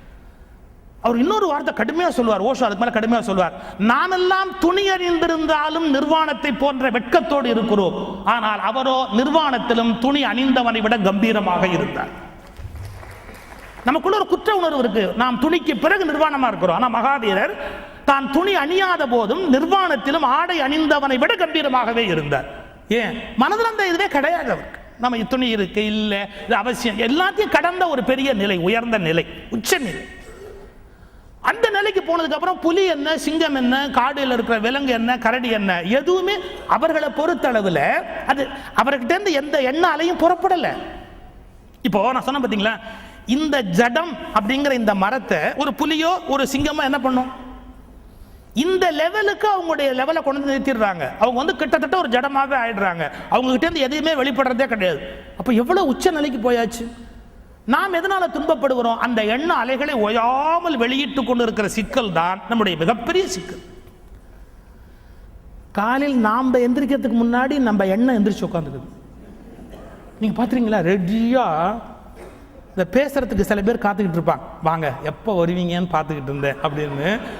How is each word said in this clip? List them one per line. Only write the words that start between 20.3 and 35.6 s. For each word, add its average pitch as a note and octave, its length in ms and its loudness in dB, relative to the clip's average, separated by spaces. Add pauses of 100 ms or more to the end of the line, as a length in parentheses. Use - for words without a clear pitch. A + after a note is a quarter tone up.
ஆடை F4 220 0
அணிந்தவனை C#4+ 640 2
விட E4 120 4
கம்பீரமாகவே C4 800 0
இருந்தார். C#3+ 360 -2 (500)
ஏன்? G#3 160 -2 (260)
மனதுல G#4+ 320 2
அந்த G#4+ 180 0
இதுவே F4+ 260 0
கிடையாது D4 360 0
அவருக்கு. - 260 -8 (200)
நம்ம A#3+ 240 -2 (100)
துணி B3+ 240 0
இருக்கு, G3 300 -2
இல்ல, G#3+ 260 -2 (320)
இது A#3+ 120 0
அவசியம், A3 520 -2
எல்லாத்தையும் F#4 480 2
கடந்த F4 320 2
ஒரு C4+ 160 -2
பெரிய C4 240 2 (140)
நிலை, G3+ 160 0
உயர்ந்த A3+ 400 0
நிலை, E3 260 2 (260)
உச்ச A#3 280 0
நிலை. A3 260 -6 (1500)
அந்த A4+ 200 2
நிலைக்கு G4 340 0
போனதுக்கு D#4+ 340 0
அப்புறம் F4+ 260 -2
புலி E4+ 180 4 (120)
என்ன, D4+ 240 -2
சிங்கம் D#4 360 0
என்ன, B3+ 200 2 (240)
காடுல C4 380 2
இருக்கிற A3+ 220 0
விலங்கு B3+ 340 0
என்ன, A#3 260 0
கரடி A#3+ 400 0
என்ன, F#3 220 0 (180)